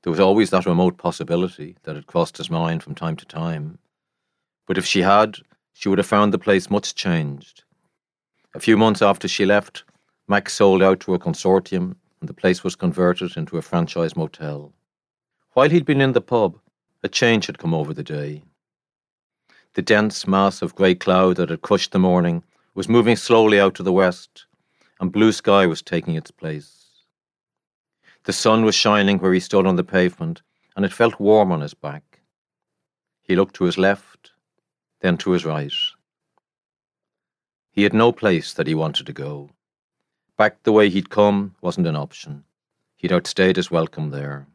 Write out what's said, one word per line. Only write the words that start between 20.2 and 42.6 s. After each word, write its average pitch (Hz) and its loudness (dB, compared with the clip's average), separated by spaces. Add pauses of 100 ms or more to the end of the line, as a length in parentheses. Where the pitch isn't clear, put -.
mass 98 0
of 85 -8
grey 95 2
cloud 92 2
that 85 -2
had 82 -8
crushed - -2
the 98 0
morning 90 2 (300)
was 98 -8
moving 117 4
slowly 110 4
out 98 4
to 92 -10
the 92 0
west, - -4 (540)
and 95 -4
blue 107 2
sky 98 2
was 80 -2
taking 85 -6
its 80 -10
place. - -16 (1200)
The - -6
sun 113 2
was 107 2
shining 101 2
where 92 2
he 90 2
stood 98 0
on 92 2
the 90 -4
pavement, 87 -2 (320)
and 101 -4
it 95 -4
felt 117 0
warm 104 4
on 80 -2
his 73 -10
back. - -16 (1000)
He - -4
looked 95 0
to 92 -2
his 87 0
left, - -2 (680)
then 90 0
to 92 -2
his 85 -2
right. 76 -8 (2000)
He 147 0
had 202 2
no 113 4
place 90 -2
that 80 -4
he 80 -2
wanted 78 -4
to 76 -16
go. 71 -12 (840)
Back - 0
the 113 0
way 107 6
he'd 92 -2
come 101 2
wasn't 87 -2
an 78 -4
option. 73 -14 (520)